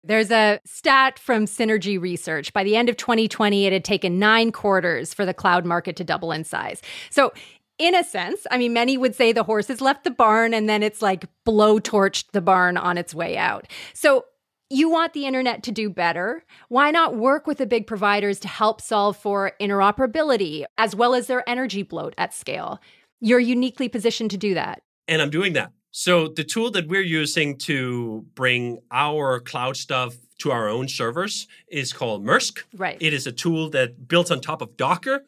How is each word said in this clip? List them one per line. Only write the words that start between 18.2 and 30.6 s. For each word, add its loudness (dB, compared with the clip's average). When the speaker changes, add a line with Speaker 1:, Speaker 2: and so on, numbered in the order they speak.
Speaker 1:
to -10
help 0
solve 0
for -2
interoperability 0
as 2
well 4
as 0
their -2
energy -4
bloat -10
at -4
scale? -10
You're 6
uniquely 0
positioned -2
to -8
do -2
that. -4
Speaker 2:
And 2
I'm 0
doing 0
that. -4
So 2
the -6
tool -2
that -4
we're 0
using -2
to -4
bring -2
our 0
cloud -6
stuff -4
to -2
our 0